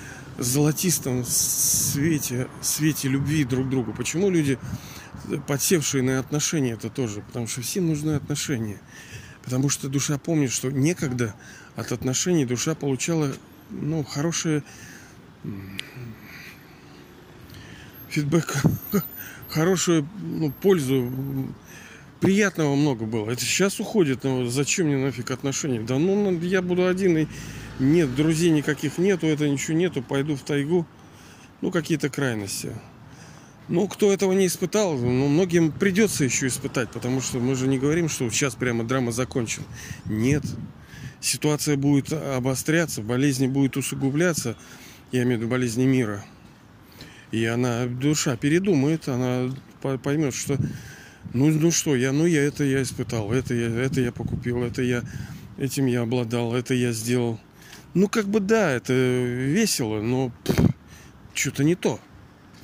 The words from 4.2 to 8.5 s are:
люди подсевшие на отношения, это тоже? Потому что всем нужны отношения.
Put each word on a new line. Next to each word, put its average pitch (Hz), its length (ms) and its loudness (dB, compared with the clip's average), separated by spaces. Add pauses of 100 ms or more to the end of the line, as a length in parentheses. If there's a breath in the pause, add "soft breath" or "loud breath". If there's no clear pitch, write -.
люди 147 280 2 (920 loud breath)
подсевшие 143 560 2
на 131 160 2
отношения, 143 520 0
это 110 180 -6
тоже? 107 320 -4
Потому 113 260 -6
что 131 140 -6
всем 170 260 0
нужны 156 240 0
отношения. 135 680 -2 (640 loud breath)